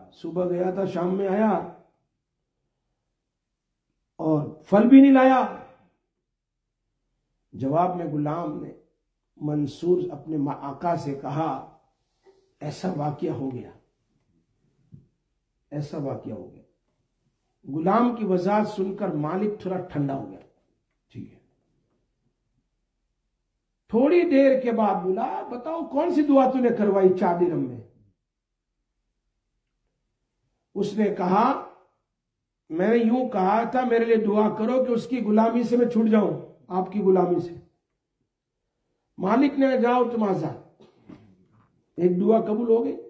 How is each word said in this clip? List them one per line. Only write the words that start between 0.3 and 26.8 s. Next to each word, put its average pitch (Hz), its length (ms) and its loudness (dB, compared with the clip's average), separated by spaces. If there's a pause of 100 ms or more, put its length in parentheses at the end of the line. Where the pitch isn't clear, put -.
गया 180 320 -4
था, 196 100 -4
शाम 180 280 -4
में 196 140 -4
आया 190 560 -2 (2250)
और 156 480 -2
फल 214 220 4
भी 269 120 12
नहीं 277 120 10
लाया।" 262 560 4 (1900)
जवाब 165 420 -2
में 165 140 -8
गुलाम 151 520 -6
ने - 180 -18 (640)
मंसूर 151 680 -2
अपने 151 260 -10
मा-, 143 260 -4
आका 139 340 -4
से 139 180 -6
कहा, 139 640 -8 (840)
"ऐसा 175 300 -8
वाकया 151 400 -6
हो 135 180 -8
गया, - 260 -14 (2000)
ऐसा 147 260 -10
वाकया 131 360 -10
हो 95 100 -14
गया।" - 180 -20 (1040)
गुलाम 202 500 0
की 220 80 -6
वजाहत 190 420 0
सुनकर 196 480 -6
मालिक 180 500 -4
थोड़ा 185 140 -6
ठंडा 143 360 -4
हो 135 120 -10
गया। - 120 -18 (760)
ठीक - 200 -18
है। - 80 -20 (2500)
थोड़ी 302 320 4
देर 269 380 4
के 240 120 -2
बाद 208 240 0
बोला, 190 460 -4
"बताओ 311 460 -10
कौन 294 260 -2
सी 302 80 4
दुआ 269 280 4
तूने 247 200 0
करवाई 196 380 2